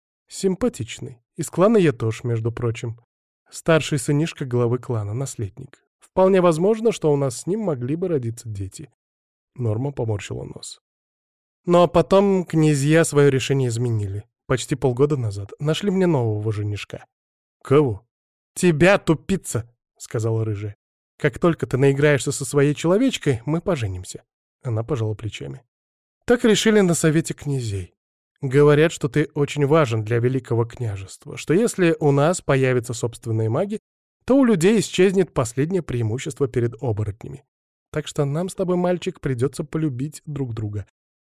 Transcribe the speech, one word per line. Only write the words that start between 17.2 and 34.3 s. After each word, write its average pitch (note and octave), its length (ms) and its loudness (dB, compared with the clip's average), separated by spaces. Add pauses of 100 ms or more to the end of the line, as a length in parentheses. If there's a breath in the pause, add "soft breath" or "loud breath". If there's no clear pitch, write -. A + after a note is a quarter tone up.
«Кого?» C3+ 420 2 (500)
«Тебя, F3+ 420 4
тупица!» — - 720 -2 (280)
сказала A2+ 460 -4
рыжая. G#2 320 -6 (420)
«Как - 220 -2
только - 280 0
ты C3+ 100 -2
наиграешься C#3 540 2
со C#3 140 -6
своей C#3+ 300 2
человечкой, F3+ 720 0
мы D#3+ 160 -2
поженимся». G2+ 600 -6 (400)
Она A2+ 200 -4
пожала A2+ 300 -4
плечами. C3 500 -12 (600)
«Так B3 180 2
решили G#3+ 380 4
на F3 120 4
совете D#3+ 400 0
князей. A2+ 600 -6 (480)
Говорят, D3 500 4
что - 160 -4
ты D3 280 -2
очень C#3+ 320 0
важен B2+ 360 2
для A#2 140 -2
великого A#2+ 480 0
княжества, G2+ 720 -10
что - 160 -2
если F3+ 460 2
у D3 120 2
нас C#3+ 300 2
появятся B2+ 520 0
собственные A2+ 560 -4
маги, G3+ 300 -2 (460)
то B3+ 120 4